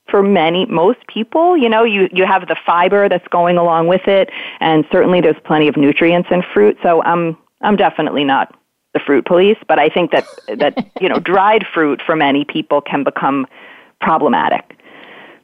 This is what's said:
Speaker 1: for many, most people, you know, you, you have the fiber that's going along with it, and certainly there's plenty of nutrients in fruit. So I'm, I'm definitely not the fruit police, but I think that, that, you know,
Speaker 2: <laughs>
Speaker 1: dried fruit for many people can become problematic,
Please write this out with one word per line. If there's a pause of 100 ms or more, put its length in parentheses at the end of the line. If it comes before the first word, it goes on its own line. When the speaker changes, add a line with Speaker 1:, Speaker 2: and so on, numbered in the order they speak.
Speaker 1:
for
many,
most
people,
you
know,
you,
you
have
the (100)
fiber
that's
going
along
with
it, (300)
and
certainly
there's
plenty
of
nutrients
in (100)
fruit.
So
I'm, (240)
I'm
definitely
not (400)
the
fruit
police, (100)
but
I
think
that, (320)
that,
you
know,
Speaker 2:
<laughs>
Speaker 1:
dried
fruit
for
many
people
can
become (540)
problematic, (680)